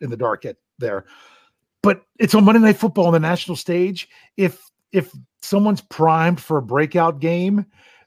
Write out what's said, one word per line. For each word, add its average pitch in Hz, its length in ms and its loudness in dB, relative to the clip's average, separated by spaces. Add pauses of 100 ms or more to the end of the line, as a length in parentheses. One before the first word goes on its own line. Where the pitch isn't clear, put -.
in 139 80 -10
the 117 80 -10
dark 113 260 -6
at - 140 -14 (200)
there. 104 280 -8 (760)
But 196 200 0 (180)
it's 220 160 0
on 208 80 6
Monday 220 160 6
Night 214 160 4
Football 196 300 -2
on 170 80 2
the 165 80 4
national 170 340 -4
stage. 180 540 -4 (260)
If, 190 240 -2 (320)
if 185 180 -2 (320)
someone's 202 380 0
primed 160 640 0
for 156 160 -4
a 139 40 -2
breakout 147 600 -2
game, 180 440 -2 (420)